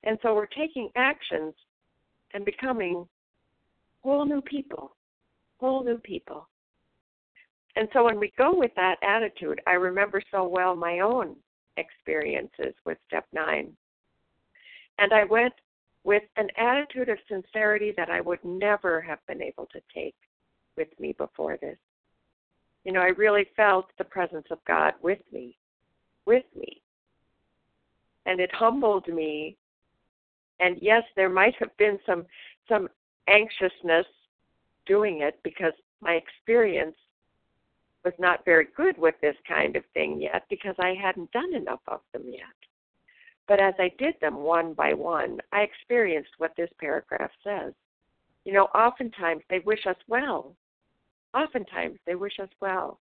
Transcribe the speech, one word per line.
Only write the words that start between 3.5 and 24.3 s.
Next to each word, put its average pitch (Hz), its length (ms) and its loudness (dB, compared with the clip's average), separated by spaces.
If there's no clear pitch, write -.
whole 285 240 2
new 285 160 0
people, 277 540 -10
whole 262 240 0
new 233 140 -2
people. 170 500 -12
And 220 180 0
so 247 120 6
when 220 140 2
we 208 180 -2
go 302 180 4
with 269 200 2
that 185 280 0
attitude, 202 640 -2
I 180 60 4
remember 190 480 0
so 185 160 -2
well 180 280 0
my 170 240 -4
own 202 360 0
experiences - 960 -6
with 160 120 -8
step 165 260 -6
nine. 156 380 -4
And 202 140 4
I 214 140 6
went 233 280 2
with 208 180 4
an 214 100 -2
attitude 254 520 0
of 208 80 -2
sincerity 208 680 -2
that 170 120 -4
I 175 120 -2
would 175 220 -4
never 185 580 0
have 165 260 -10
been - 140 -10
able - 320 -10
to - 80 -16
take - 220 -10
with 160 100 -4
me 151 180 -8
before 151 420 -6
this. 147 180 -12
You 190 80 -6
know, 185 80 2
I 180 80 6
really 208 460 4
felt 196 320 4
the 190 60 -8
presence 175 480 -6